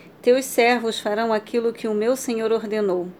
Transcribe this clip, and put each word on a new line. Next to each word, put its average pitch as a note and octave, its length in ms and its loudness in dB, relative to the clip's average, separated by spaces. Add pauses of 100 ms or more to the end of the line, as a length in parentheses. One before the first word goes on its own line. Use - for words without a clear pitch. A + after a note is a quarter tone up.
(220)
Teus B3+ 240 4
servos A#3 540 2
farão A3 340 -2
aquilo A3+ 400 -2
que A3+ 140 -8
o G#3+ 80 -2
meu A3+ 200 0
senhor A3+ 360 -2
ordenou. G#3 580 -2 (100)